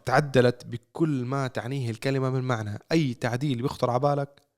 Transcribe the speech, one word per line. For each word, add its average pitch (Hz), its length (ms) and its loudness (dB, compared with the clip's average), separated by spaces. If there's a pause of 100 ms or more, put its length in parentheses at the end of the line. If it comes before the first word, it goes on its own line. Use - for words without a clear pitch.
تعدلت 127 600 4
بكل 131 580 -2
ما 135 220 -2
تعنيه 120 440 -4
الكلمة 131 400 0
من 131 100 0
معنى. 110 380 -2 (140)
أي 151 220 2
تعديل 120 480 -2
بيخطر 127 280 0
على 123 100 2
بالك 143 580 -2